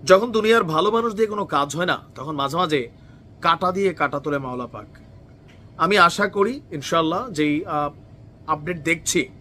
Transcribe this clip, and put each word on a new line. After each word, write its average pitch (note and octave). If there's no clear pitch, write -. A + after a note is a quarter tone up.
যখন G3+
দুনিয়ার A3
ভালো D#3+
মানুষ A3+
দিয়ে G#3+
কোনো G#3
কাজ C#3+
হয় F3
না, D3+
তখন D3
মাঝে C#3
মাঝে D3+
কাঁটা E3+
দিয়ে F#3+
কাঁটা C#3+
তোলে C#3+
মাওলা B2+
পাক। G#2
আমি F#3+
আশা F#3
করি, G3+
ইনশাআল্লাহ, E3
যেই, D3+
আহ, D3+
আপডেট D#3
দেখছি E3